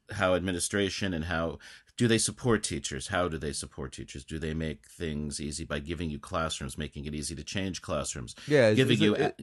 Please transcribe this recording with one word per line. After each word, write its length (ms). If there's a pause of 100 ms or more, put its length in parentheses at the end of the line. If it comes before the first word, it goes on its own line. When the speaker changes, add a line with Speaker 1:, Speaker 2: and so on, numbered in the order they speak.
(100)
Speaker 1:
how 240
administration 800
and 120
how 320 (380)
do 100
they 120
support 440
teachers? 460
How 180
do 120
they 160
support 380
teachers? 300
Do 160
they 140
make 340
things 540
easy 240
by 140
giving 320
you 80
classrooms, 580
making 300
it 80
easy 200
to 80
change 380
classrooms? 540 (120)
Speaker 2:
Yeah, 220
is, 80
Speaker 1:
Giving 200
Speaker 2:
is 40
Speaker 1:
you 140
Speaker 2:
it, 60
Speaker 1:
a- 40 (180)